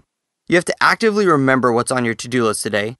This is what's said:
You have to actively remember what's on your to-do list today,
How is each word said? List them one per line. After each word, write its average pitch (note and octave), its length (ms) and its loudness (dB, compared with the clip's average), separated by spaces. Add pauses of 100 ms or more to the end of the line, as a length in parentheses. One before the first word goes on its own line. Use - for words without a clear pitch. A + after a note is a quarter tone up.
(480)
You E3 80 2
have F3 80 2
to - 180 -4
actively G3+ 440 2
remember C3+ 460 2
what's A#2+ 200 -2
on B2 140 -2
your A2+ 80 -2
to-do A#2+ 300 -4
list G#2 180 -2
today, G#2+ 380 -4